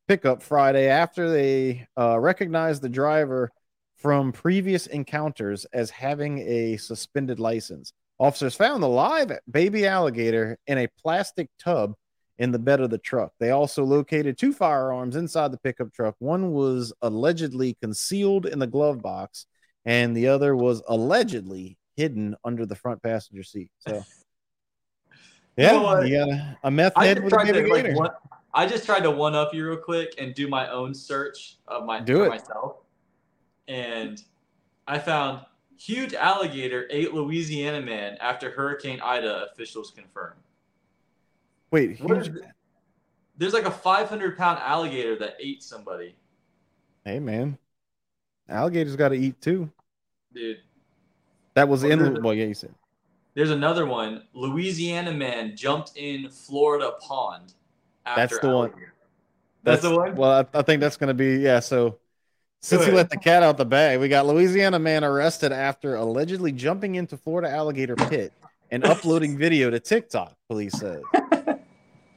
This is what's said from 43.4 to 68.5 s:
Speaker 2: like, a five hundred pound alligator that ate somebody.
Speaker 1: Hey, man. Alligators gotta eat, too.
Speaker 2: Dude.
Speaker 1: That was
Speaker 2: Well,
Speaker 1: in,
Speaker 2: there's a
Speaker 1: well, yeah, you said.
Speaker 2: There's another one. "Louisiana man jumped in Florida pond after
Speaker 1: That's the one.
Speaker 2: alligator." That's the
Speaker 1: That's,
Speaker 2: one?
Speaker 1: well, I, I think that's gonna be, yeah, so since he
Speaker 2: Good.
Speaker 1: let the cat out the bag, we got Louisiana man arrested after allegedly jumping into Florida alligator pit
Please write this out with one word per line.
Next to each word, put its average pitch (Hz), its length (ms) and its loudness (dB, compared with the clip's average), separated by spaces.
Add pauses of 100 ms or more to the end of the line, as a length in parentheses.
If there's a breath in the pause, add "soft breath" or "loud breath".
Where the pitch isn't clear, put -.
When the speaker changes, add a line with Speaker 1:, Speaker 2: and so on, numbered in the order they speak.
Speaker 2:
like, 220 120 2
a 180 60 -2
five 202 380 0
hundred 190 280 -6
pound 175 220 0
alligator 135 600 -4
that 107 200 -8
ate 139 240 -12
somebody. 92 520 -14 (880)
Speaker 1:
Hey, 101 140 -6
man. 135 380 -6 (920)
Alligators 147 460 -2
gotta 139 200 2
eat, 135 260 -2
too. 170 280 -2 (640)
Speaker 2:
Dude. 113 240 -8 (960)
Speaker 1:
That 143 160 6
was 135 140 2
Speaker 2:
Well, 147 80 4
Speaker 1:
in, 156 80 6
Speaker 2:
there's 139 180 2
a 113 40 -6
Speaker 1:
well, 113 120 2
yeah, 110 120 0
you 107 80 -4
said. - 200 -14 (600)
Speaker 2:
There's 151 180 0
another 156 340 0
one. 113 380 -6 (100)
"Louisiana 170 800 -4
man 120 420 -6
jumped 143 400 -4
in 139 340 -10
Florida 139 720 0
pond 92 520 -8 (520)
after 120 160 -2
Speaker 1:
That's 120 180 0
the 143 100 0
one. 123 220 2
Speaker 2:
alligator." - 220 -20 (680)
That's 123 200 4
the 170 60 2
Speaker 1:
That's, 165 80 4
Speaker 2:
one? 180 200 0
Speaker 1:
well, 135 140 4 (220)
I, 151 60 2
I - 40 4
think 151 180 2
that's 147 160 0
gonna 135 160 0
be, 131 240 2
yeah, 131 240 4
so 120 380 0 (640)
since 180 200 4
he 175 80 4
Speaker 2:
Good. 185 60 6
Speaker 1:
let 175 120 4
the 147 80 -6
cat 170 240 6
out 151 160 6
the 139 80 2
bag, 135 340 4
we 139 100 2
got 139 180 4
Louisiana 185 520 4
man 156 240 2
arrested 143 480 2
after 135 440 -4
allegedly 147 560 -2
jumping 180 440 -4
into 175 220 -6
Florida 165 320 -4
alligator 139 460 -4
pit 123 380 -2 (360)